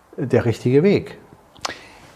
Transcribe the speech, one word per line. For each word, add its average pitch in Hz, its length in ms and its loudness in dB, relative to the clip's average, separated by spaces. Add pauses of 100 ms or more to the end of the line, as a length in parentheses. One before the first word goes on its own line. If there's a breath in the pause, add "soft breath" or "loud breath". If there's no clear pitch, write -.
(160 soft breath)
der 123 280 0
richtige 127 380 2
Weg. 175 360 0 (960 loud breath)